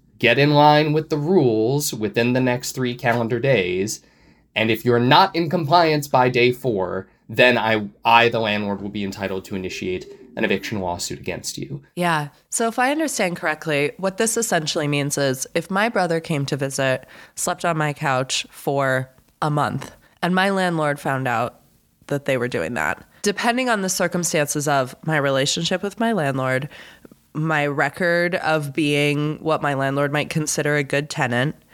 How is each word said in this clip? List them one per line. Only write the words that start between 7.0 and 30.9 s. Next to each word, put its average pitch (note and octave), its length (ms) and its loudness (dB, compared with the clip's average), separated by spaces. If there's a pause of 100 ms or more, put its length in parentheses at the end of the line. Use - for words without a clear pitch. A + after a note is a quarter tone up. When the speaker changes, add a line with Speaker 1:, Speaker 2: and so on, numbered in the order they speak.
Speaker 1:
then B2 300 4
I, A2 300 0 (160)
I, A#2 260 6
the A#2 100 0
landlord, G#2 400 -2
will G2+ 80 -8
be G2+ 160 -6
entitled F#2+ 420 -6
to G#2 100 -8
initiate F#2 500 -6 (300)
an A2 80 -2
eviction G2+ 360 -2
lawsuit F2+ 380 -6
against - 400 -10
you." - 240 -12 (140)
Speaker 2:
Yeah. E3 320 -2 (200)
So - 180 -2
if A3+ 120 -4
I B3+ 140 2
understand B3 440 -2
correctly, D3+ 600 -2
what F#3+ 180 -4
this A3 220 0
essentially E3 500 -2
means C#3+ 300 0
is C3+ 360 0
if E3+ 160 -2
my G#3 200 0
brother F3 300 0
came C#3+ 260 -2
to D3 100 -2
visit, C3+ 500 -2 (280)
slept F3+ 320 -4
on E3+ 100 0
my D3+ 160 0
couch C3+ 580 -2
for C3+ 600 -2 (320)
a D#3 80 0
month, C#3 420 -2 (300)
and F3 120 0
my F#3+ 140 2
landlord E3+ 500 0
found C3 300 -2
out B2 320 -2 (460)
that C#3+ 180 -4
they C3 140 0
were A#2+ 100 -2
doing G2+ 260 -4
that, D#2+ 300 -2 (180)
depending A#3 460 -2
on G#3+ 140 0
the F#3 80 -2
circumstances E3 760 -2
of C3+ 260 0 (100)
my D#3 140 0
relationship C#3+ 640 0
with G3+ 180 -8
my A3+ 120 0
landlord, C3+ 560 -2 (640)
my D#3 340 -2
record E3+ 680 0
of D3+ 360 -2
being D3 680 0
what D#3 180 0
my C#3+ 140 0
landlord C3+ 380 0
might D3 180 -2
consider D3 460 -2
a D3 80 2
good C#3+ 260 -2